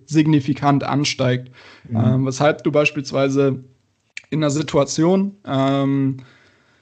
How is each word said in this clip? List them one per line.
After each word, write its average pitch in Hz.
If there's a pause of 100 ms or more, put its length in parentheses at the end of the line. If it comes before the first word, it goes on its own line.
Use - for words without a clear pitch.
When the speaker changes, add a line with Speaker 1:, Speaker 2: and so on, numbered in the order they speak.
Speaker 1:
signifikant 147
ansteigt. 127 (380)
Speaker 2:
Mhm. 117
Speaker 1:
Ähm, 131
weshalb 147
du 160
beispielsweise 139 (640)
in 156
einer 147
Situation, 160 (100)
ähm, 135 (640)